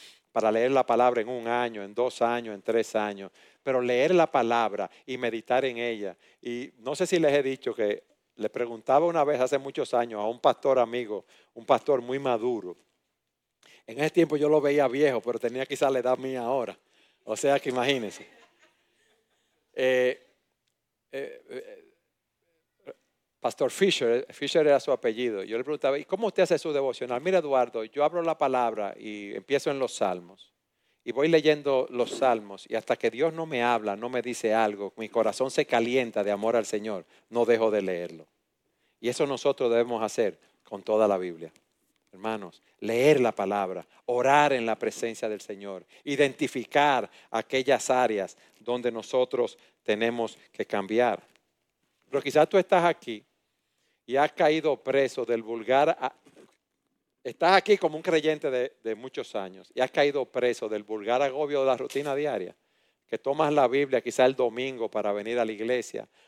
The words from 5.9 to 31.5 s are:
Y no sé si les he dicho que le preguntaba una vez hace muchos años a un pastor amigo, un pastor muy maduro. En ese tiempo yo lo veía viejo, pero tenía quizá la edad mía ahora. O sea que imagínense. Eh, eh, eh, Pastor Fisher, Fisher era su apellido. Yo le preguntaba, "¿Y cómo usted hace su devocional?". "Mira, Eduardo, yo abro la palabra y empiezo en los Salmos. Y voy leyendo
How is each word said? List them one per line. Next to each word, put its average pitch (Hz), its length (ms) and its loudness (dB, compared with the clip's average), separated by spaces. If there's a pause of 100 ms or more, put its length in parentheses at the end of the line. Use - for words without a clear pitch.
Y 120 380 -8
no 131 160 -6
sé 180 100 -2
si 175 140 2
les 151 140 4
he 143 100 4
dicho 131 320 -4
que 104 380 -2 (220)
le - 140 -4
preguntaba 120 560 0
una 170 180 2
vez 143 160 2
hace 127 180 2
muchos 135 360 -6
años 117 260 -2
a 104 60 -4
un 120 140 -4
pastor 135 400 2
amigo, 117 460 -2 (280)
un 117 120 -18
pastor 151 360 2
muy 127 180 -4
maduro. 117 560 -2 (1120)
En 117 120 -10
ese 151 100 0
tiempo 160 260 2
yo 147 140 2
lo 151 100 6
veía 143 280 4
viejo, 131 340 2
pero 117 180 -4
tenía 127 260 -4
quizá 139 240 0
la 131 100 0
edad 123 180 2
mía 131 240 -6
ahora. 117 360 -4 (460)
O 110 120 -6
sea 139 240 2
que 139 100 -6
imagínense. 123 580 -2 (1500)
Eh, 127 540 2 (840)
eh, 135 380 -12
eh, 104 320 -16 (1600)
Pastor 123 300 -2
Fisher, 131 600 2
Fisher 147 340 0
era 143 140 6
su 143 120 -4
apellido. 113 520 -2
Yo 110 140 -6
le 127 60 -4
preguntaba, 143 360 -2
"¿Y 143 60 -10
cómo 208 220 -2
usted 185 160 0
hace 165 140 2
su 151 160 -6
devocional?". 127 480 -4
"Mira, 185 160 2
Eduardo, 127 460 0
yo 143 200 -2
abro 165 200 0
la 160 140 -2
palabra 117 600 0
y 104 380 -10
empiezo 135 340 -2
en 139 80 -2
los 131 160 -2
Salmos. 90 580 -4 (520)
Y 120 80 -6
voy 139 160 0
leyendo 147 640 2